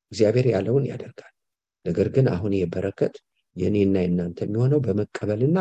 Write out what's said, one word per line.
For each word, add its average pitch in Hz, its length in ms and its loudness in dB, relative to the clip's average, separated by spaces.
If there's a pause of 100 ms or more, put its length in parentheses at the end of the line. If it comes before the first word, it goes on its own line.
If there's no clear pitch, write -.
እግዚአብሔር 110 440 2
ያለውን 113 380 0
ያደርጋል። - 480 -12 (520)
ነገር 95 240 0
ግን 131 200 2
አሁን 95 240 -2
ይሄ 95 120 0
በረከት 92 500 -4 (400)
የኔና 98 420 2
የእናንተ 87 440 -2
የሚሆነው 120 380 0
በመቀበልና 110 800 0